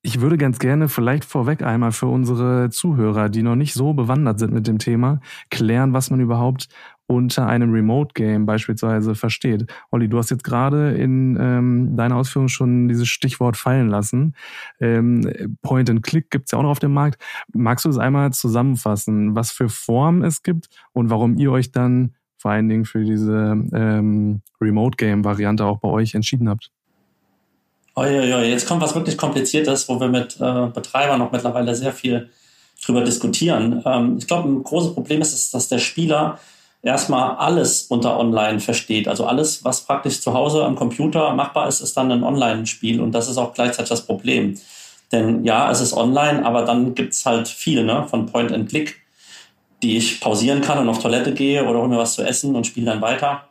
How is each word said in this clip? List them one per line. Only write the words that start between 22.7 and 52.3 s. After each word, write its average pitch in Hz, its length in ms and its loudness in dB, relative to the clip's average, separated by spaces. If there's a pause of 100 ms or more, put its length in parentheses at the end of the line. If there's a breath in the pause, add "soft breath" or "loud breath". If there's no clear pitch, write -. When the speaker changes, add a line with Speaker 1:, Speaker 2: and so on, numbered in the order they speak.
Speaker 1:
für 110 180 -4
diese, 107 540 0 (160)
ähm, 107 680 0 (200)
Remote-Game-Variante 107 1040 0
auch 104 140 0
bei 104 100 -2
euch 110 240 0
entschieden 113 340 0
habt? 107 220 -4 (1300)
Speaker 2:
Oi, 139 240 0
oi, 127 120 2
oi, 120 200 2
jetzt 123 160 -2
kommt 165 160 0
was 151 100 -2
wirklich - 240 -2
Kompliziertes, 139 720 0
wo 123 100 -2
wir 127 80 0
mit, 123 320 -2
äh, 127 280 0
Betreibern 135 500 0
noch 120 140 -2
mittlerweile 120 420 -2
sehr 131 180 -4
viel 120 380 -4 (560 soft breath)
drüber 120 180 2
diskutieren. 120 840 0
Ähm, 123 340 2
ich - 80 -10
glaub, 175 180 0
ein 135 160 0
großes 160 320 -2
Problem 151 260 -2
ist, 151 140 0
ist, - 220 -4
dass 120 120 -2
der 120 120 -2
Spieler 156 580 0 (460 loud breath)
erstmal 127 540 0
alles 151 500 0
unter 117 320 0
Online 110 400 2
versteht. 107 480 -2
Also 98 180 -2
alles, 147 400 -2
was 127 180 -2
praktisch - 380 -4
zu 123 140 -2
Hause 147 280 2
am 135 120 0
Computer 147 580 0
machbar 139 340 -2
ist, 139 140 -2
ist - 160 -6
dann 131 140 2
ein 120 120 2
Online-Spiel. 117 800 0
Und 113 120 -2
das 117 160 -2
ist 123 100 -2
auch 120 160 -4
gleichzeitig 123 340 -2
das 117 160 -4
Problem. 131 540 -2 (520 loud breath)
Denn 113 320 0
ja, 120 280 2
es 127 100 0
ist 120 120 -2
online, 143 520 2
aber 117 200 0
dann 123 280 2
gibt's - 320 -6
halt 117 220 0
viel, 131 360 -2
ne, 127 240 0
von 113 200 -2
Point 117 240 -2
and 104 180 -4
Click, 151 320 -6 (800 loud breath)
die 113 160 0
ich 113 240 -2
pausieren 117 400 0
kann 143 160 0
und 127 100 0
auf 113 140 -2
Toilette 123 320 0
gehe 139 320 0
oder 117 140 0
hol 120 80 0
mir 123 100 2
was 113 160 0
zu - 80 -6
essen 135 340 -2